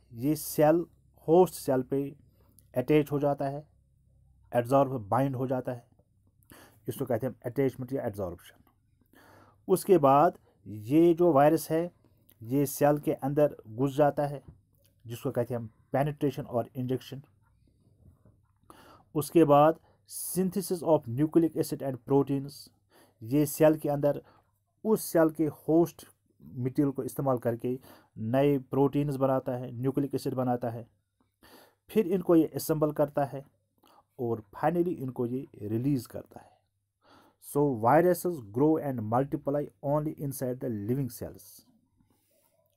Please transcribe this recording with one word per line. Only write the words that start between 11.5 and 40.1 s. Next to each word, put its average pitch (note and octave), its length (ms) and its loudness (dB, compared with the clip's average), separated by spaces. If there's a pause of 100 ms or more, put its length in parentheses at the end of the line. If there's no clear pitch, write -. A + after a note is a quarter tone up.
है, E3 200 -2 (500)
ये C3+ 260 0
सेल D3 320 2
के D3 140 -2
अंदर C#3 440 0 (120)
घुस B2+ 280 -2
जाता C#3+ 300 2
है, C#3+ 160 -10 (640)
जिसको A#2 240 -8
कहते A#2+ 240 -2
हैं A#2 60 -6
हम A2+ 100 -12 (220)
पेनिट्रेशन C#3+ 500 -2
और A#2+ 340 -4
इंजेक्शन। B2+ 460 -6 (1900)
उसके D#3 300 4
बाद D3 340 6 (320)
synthesis F3+ 720 -4
of D3+ 240 2 (120)
nucleic D#3+ 380 2
acid D3+ 260 -4
and C3+ 160 -6 (100)
proteins, C#3 460 0 (680)
ये C#3 240 2
सेल D#3 320 4
के D3+ 100 -6
अंदर C#3+ 340 0 (640)
उस A3 280 0
सेल D#3+ 180 4
के D#3 160 -2
होस्ट D#3 580 0 (380)
मटेरियल B2+ 500 -2
को C3 100 -6
इस्तेमाल B2+ 360 -2
करके B2 400 -4 (380)
नए C3+ 420 2 (120)
प्रोटीन्स C#3 460 0
बनाता C3 400 0
है, B2+ 160 -10
न्यूक्लिक C3+ 420 -2
एसिड C3 200 -6
बनाता B2 360 -2
है, A2+ 160 -12 (1040)
फिर G#3+ 160 0
इनको F3+ 300 2
ये D#3+ 100 6 (100)
असेंबल D3+ 360 -2
करता D3 320 -2
है C#3 200 -10 (760)
और A2+ 220 -4 (140)
finally F3 400 0
इनको B2+ 300 -6
ये B2+ 200 -6 (160)
रिलीज A#2 440 -2
करता - 340 -16
है। - 120 -20 (920)
So - 180 0 (180)
viruses E3+ 560 2 (200)
grow D3 120 4 (200)
and B2 220 -6
multiply C#3+ 540 -2 (180)
only D3+ 300 -2 (140)